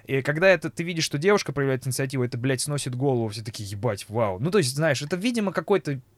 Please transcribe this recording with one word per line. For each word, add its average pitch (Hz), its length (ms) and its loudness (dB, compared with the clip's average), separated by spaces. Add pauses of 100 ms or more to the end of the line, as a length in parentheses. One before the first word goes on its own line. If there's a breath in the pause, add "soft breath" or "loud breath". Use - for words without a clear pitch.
И 131 160 0
когда 156 260 4
это, 170 220 4
ты - 140 -4
видишь, 165 200 -2
что - 140 -2
девушка 190 340 2
проявляет 135 340 0
инициативу, 135 380 -2
это, 123 140 -4
блядь, 127 240 0
сносит 143 340 -4
голову, 123 320 2
все 107 160 -8
такие: 107 260 -8
"Ебать, 104 400 -4
вау". 104 300 0
Ну, 156 100 0
то 208 80 4
есть, 131 180 2
знаешь, 151 260 2
это, 147 140 -4
видимо, 208 360 0
какой-то 156 480 0 (180)